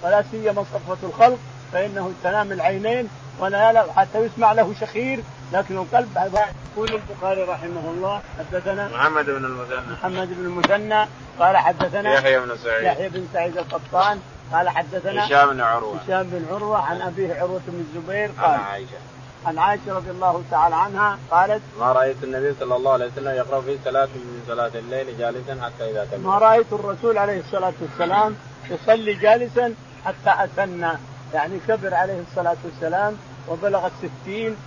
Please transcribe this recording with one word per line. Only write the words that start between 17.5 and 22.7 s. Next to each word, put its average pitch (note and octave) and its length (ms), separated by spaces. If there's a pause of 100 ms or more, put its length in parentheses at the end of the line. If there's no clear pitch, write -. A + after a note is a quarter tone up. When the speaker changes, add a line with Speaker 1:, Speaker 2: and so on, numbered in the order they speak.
Speaker 1:
بن F3 120
الزبير F3 580
Speaker 2:
عن - 60
Speaker 1:
قال: - 160
Speaker 2:
عائشة. G2+ 380 (480)
Speaker 1:
عن D#3+ 120
عائشة G3+ 360
رضي F#3 180
الله F3+ 400
تعالى E3 240
عنها G3 420 (140)
قالت: G3 300 (180)
Speaker 2:
"ما A#2+ 120
رأيت C3 320
النبي C3 360
صلى B2 160